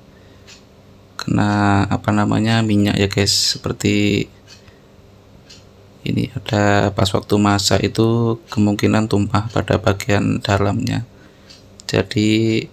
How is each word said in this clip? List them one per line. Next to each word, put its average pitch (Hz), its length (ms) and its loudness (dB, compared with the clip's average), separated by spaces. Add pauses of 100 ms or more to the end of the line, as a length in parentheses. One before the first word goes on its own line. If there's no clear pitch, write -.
(1200)
kena, 104 640 0
apa 104 320 -2
namanya, 110 480 0
minyak 101 320 2
ya 98 160 0
guys. - 480 0
Seperti 104 640 0 (1800)
ini, - 240 -2
ada 101 640 0
pas 98 160 0
waktu 104 240 -2
masak 101 480 2
itu 113 640 0
kemungkinan 104 640 0
tumpah 101 400 0
pada 101 240 0
bagian 104 640 0
dalamnya. 104 640 -2 (800)
Jadi 110 880 0